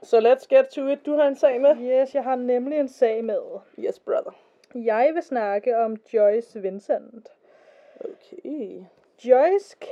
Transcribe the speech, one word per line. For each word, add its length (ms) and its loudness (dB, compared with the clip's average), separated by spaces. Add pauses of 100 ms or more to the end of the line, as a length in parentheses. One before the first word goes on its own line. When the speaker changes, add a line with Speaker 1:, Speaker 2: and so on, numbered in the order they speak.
Speaker 1:
Så 160 2
let's 300 2
get 180 4
to 200 -8
it. 180 -4
Du 100 -2
har 120 2
en 80 -2
sag 260 0
med? 200 4
Speaker 2:
Yes, 340 -2
jeg 80 -2
har 120 -2
nemlig 440 -2
en 80 -2
sag 360 0
med. 160 -4 (400)
Speaker 1:
Yes, 200 -6
brother. 320 -6 (440)
Speaker 2:
Jeg 380 0
vil 100 -6
snakke 540 -4
om 200 -2 (160)
Joyce 480 0
Vincent. 680 -8 (720)
Speaker 1:
Okay. 840 -14 (420)
Speaker 2:
Joyce 540 4 (140)